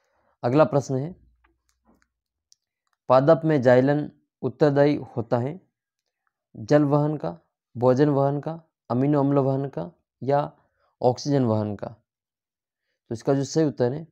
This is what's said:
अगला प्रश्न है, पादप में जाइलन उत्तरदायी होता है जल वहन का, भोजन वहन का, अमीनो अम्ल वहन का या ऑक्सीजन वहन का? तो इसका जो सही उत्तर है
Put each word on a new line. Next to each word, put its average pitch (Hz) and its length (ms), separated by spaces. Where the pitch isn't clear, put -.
अगला 131 200
प्रश्न 139 320
है, 143 200
पादप 143 360
में 151 160
जाइलन 131 500
उत्तरदायी 143 540
होता 117 200
है 139 240
जल 147 260
वहन 147 340
का, 170 200
भोजन 127 320
वहन 139 300
का, 160 220
अमीनो 139 300
अम्ल 139 180
वहन 135 300
का 165 240
या 143 280
ऑक्सीजन 131 420
वहन 107 320
का? - 120
तो - 1300
इसका 139 200
जो 139 100
सही 156 220
उत्तर 127 280
है 160 180